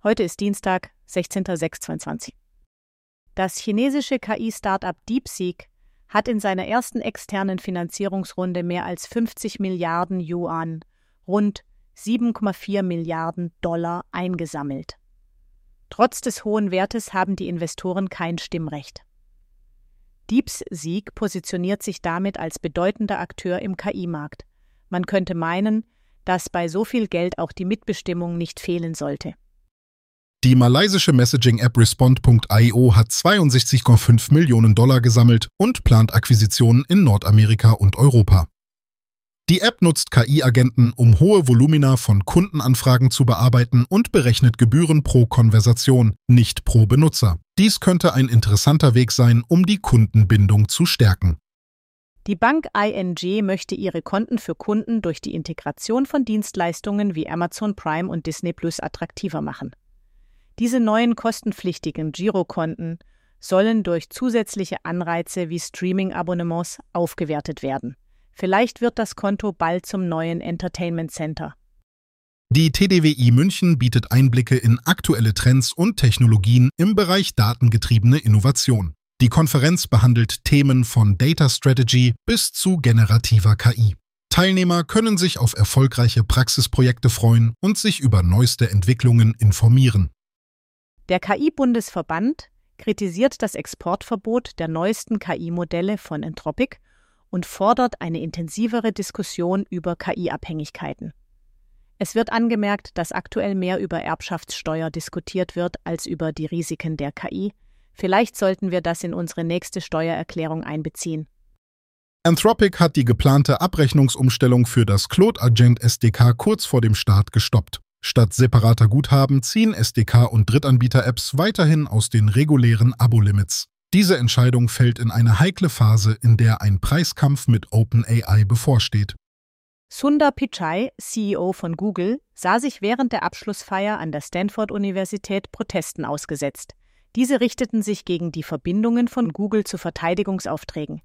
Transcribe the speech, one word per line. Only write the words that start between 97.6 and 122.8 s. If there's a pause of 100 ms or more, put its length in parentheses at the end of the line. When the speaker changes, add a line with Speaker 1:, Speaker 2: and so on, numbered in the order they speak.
Speaker 1:
eine
intensivere
Diskussion
über
K-I-Abhängigkeiten. (880)
Es
wird
angemerkt,
dass
aktuell
mehr
über
Erbschaftssteuer
diskutiert
wird
als
über
die
Risiken
der
K
I. (420)
Vielleicht
sollten
wir
das
in
unsere
nächste
Steuererklärung
einbeziehen. (960)
Speaker 2:
Anthropic
hat
die
geplante
Abrechnungsumstellung
für
das
Claude
Agent
S
D
K
kurz
vor
dem
Start
gestoppt. (200)
Statt
separater
Guthaben
ziehen
S
D
K
und
Drittanbieter-Apps
weiterhin
aus
den
regulären